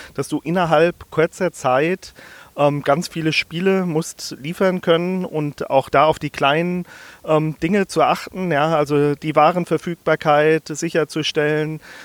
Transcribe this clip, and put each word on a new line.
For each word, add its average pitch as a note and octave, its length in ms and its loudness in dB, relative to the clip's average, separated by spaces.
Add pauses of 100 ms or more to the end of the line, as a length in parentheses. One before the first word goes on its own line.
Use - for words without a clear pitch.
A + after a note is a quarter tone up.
(160)
dass C#3 120 -6
du D3+ 160 -4
innerhalb E3 680 0
kurzer E3+ 420 -2
Zeit, C#3+ 600 -2 (420)
ähm, C#3+ 280 0
ganz D#3 240 0
viele D#3 260 -2
Spiele F#3+ 520 -2
musst - 540 -6
liefern F3+ 420 -2
können F3+ 440 0
und D3+ 460 -6
auch C3+ 180 2
da C#3+ 160 4
auf D#3 140 0
die D3 100 -6
kleinen, E3+ 560 0 (400)
ähm, D#3 380 0
Dinge G3 240 0
zu D#3 160 2
achten, F3+ 480 -2
ja? D#3 240 2
Also D3 400 2
die D3+ 200 -6
Warenverfügbarkeit D#3+ 1300 2
sicherzustellen, D3+ 1120 -2 (260)